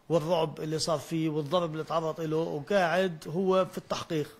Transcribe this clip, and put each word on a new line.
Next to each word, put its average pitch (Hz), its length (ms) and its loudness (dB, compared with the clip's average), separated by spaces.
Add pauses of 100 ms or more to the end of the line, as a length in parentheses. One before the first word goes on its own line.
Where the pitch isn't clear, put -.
والرعب 160 500 2
اللي 156 200 -2
صار 151 200 0
فيه 160 300 -2
والضرب 156 440 0
اللي 156 100 -6
تعرض 160 380 -2
له، 156 160 0
وقاعد 170 920 2
هو 185 380 2
في - 120 -10
التحقيق 160 520 -4 (100)